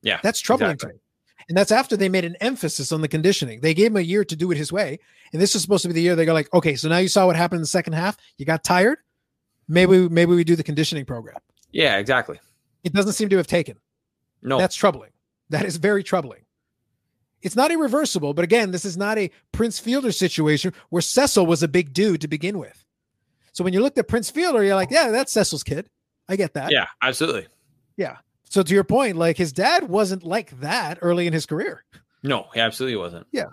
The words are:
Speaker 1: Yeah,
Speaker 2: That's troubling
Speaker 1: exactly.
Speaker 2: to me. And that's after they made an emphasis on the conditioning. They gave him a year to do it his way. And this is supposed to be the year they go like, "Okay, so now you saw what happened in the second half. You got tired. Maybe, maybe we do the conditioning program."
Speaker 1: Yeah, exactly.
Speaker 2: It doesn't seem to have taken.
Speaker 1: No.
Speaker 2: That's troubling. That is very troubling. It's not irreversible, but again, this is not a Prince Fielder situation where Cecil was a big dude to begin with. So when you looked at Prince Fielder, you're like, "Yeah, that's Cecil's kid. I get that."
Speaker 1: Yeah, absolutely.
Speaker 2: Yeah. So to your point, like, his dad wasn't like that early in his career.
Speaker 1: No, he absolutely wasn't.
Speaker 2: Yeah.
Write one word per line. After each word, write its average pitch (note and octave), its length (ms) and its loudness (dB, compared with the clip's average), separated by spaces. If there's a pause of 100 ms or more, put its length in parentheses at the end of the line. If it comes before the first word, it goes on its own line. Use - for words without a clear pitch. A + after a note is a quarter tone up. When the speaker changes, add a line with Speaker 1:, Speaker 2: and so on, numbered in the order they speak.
Speaker 1:
Yeah, G#2 200 -2
Speaker 2:
That's - 180 -2
troubling - 320 0
Speaker 1:
exactly. - 200 -10
Speaker 2:
to - 20 -20
me. - 60 -20 (480)
And E3 80 -2
that's G3 160 4
after G#3+ 240 2
they G3 120 0
made F#3 160 0
an E3+ 160 -10
emphasis F3+ 520 -4
on D#3+ 80 -2
the D#3 80 -2
conditioning. D#3 520 -2
They D#3+ 140 2
gave G#3+ 180 4
him G#3 40 0
a G3 40 2
year F#3 240 0
to E3+ 120 -8
do F3 160 -2
it D3+ 60 -2
his D3 140 -6
way. E3+ 260 -4 (340)
And D#3+ 80 -2
this F#3+ 140 2
is F#3+ 80 -2
supposed F3+ 200 0
to F3+ 60 -4
be E3+ 60 -2
the E3 80 0
year F3 120 2
they E3 100 4
go E3 100 2
like, D3+ 180 -2
"Okay, D#3+ 240 2
so D#3 120 -6
now E3+ 100 2
you F#3 100 2
saw F#3+ 180 4
what F3+ 80 4
happened F3 240 0
in E3 40 -4
the D3+ 60 -6
second E3+ 260 -2
half. F3+ 220 -4 (200)
You C#3 80 -12
got D#3+ 180 -2
tired. G3 360 4 (680)
Maybe, F3+ 400 6
maybe E3+ 260 4
we F3 100 4
do E3+ 100 4
the D#3+ 80 -4
conditioning D3 420 -4
program." A#2 320 -12 (360)
Speaker 1:
Yeah, C3 260 2
exactly. A#2 420 -2 (420)
Speaker 2:
It E3 100 -6
doesn't G3+ 200 0
seem G#3 160 -2
to F#3+ 80 4
have F3 100 2
taken. E3 320 -2 (640)
Speaker 1:
No. C3 160 -2
Speaker 2:
That's F#3 180 2
troubling. D#3 340 0 (400)
That D3+ 140 -2
is F3 120 -6
very G3+ 280 0
troubling. D#3 380 -6 (1000)
It's G3 140 -6
not C#4 140 4
irreversible, C4+ 640 -2
but E3+ 100 0
again, G3+ 260 2
this F3+ 140 -6
is F#3 120 -8
not G3+ 220 -2
a G3 120 -2 (220)
Prince A3+ 260 -2
Fielder B3+ 340 -2
situation D#3 600 0 (180)
where E3+ 120 -2
Cecil B3 440 2
was E3 160 2
a E3+ 60 0
big D3 240 0
dude F3+ 280 0
to D3+ 80 -8
begin E3 300 -6
with. - 260 -16 (680)
So F3+ 120 -4
when F#3 80 2
you F#3 80 4
looked C#4 180 2
at A#3 100 0
Prince A3+ 220 -2
Fielder, D#4 320 0
you're G3 140 2
like, F#3 140 0
"Yeah, C#4 200 2
that's A#3+ 220 -2
Cecil's F3+ 320 0
kid. D#3 240 -8 (400)
I F#3+ 80 -4
get F#3+ 180 -2
that." C#3 160 -4
Speaker 1:
Yeah, B2 160 2 (160)
absolutely. B2+ 440 -2 (500)
Speaker 2:
Yeah. F3 200 -6 (320)
So G3 140 0
to E3 120 0
your G3 100 4
point, A3 320 0
like, E3 200 2
his E3 160 -4
dad C#4+ 360 2
wasn't F#3+ 340 0
like E3+ 380 -6
that E3+ 420 -6
early F3 240 0
in E3+ 60 -2
his D#3+ 140 -2
career. - 380 -8 (380)
Speaker 1:
No, C3+ 320 -2
he A#2 60 -2
absolutely A#2 360 -2
wasn't. F2 360 -10
Speaker 2:
Yeah. C4+ 200 -4